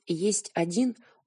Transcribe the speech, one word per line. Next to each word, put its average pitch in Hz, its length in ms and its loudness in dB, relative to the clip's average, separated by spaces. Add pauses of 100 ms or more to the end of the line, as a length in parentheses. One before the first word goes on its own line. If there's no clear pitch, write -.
есть 185 440 -2
один 175 440 0 (300)